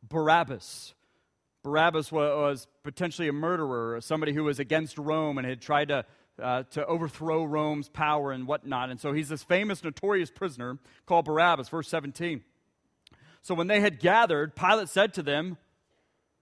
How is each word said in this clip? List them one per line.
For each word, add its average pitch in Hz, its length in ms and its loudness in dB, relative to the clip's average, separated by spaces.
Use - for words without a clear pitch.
Barabbas." 156 880 0
Barabbas 156 480 2
wa-, 147 300 2
was 143 260 -2
potentially 160 460 -4
a 143 40 0
murderer, 135 680 -2
somebody 156 320 -2
who 151 100 0
was 147 160 0
against 151 380 -2
Rome 151 400 -2
and 127 100 -4
had 127 140 -6
tried 147 280 0
to, 139 160 0
uh, 127 300 -2
to 151 140 -4
overthrow 160 600 -2
Rome's 151 420 -2
power 151 440 0
and 127 160 -8
whatnot. 131 420 -4
And 123 100 -10
so 143 140 -4
he's 151 160 -2
this 151 140 -8
famous, 196 380 0
notorious 185 500 -2
prisoner 127 480 -8
called 170 200 4
Barabbas. 156 440 4
Verse 160 180 -6
seventeen. 151 560 -6
"So - 120 -6
when 170 140 0
they 208 120 6
had 202 200 2
gathered, 170 560 4
Pilate 196 340 2
said 196 240 2
to 180 100 -6
them, 151 340 -4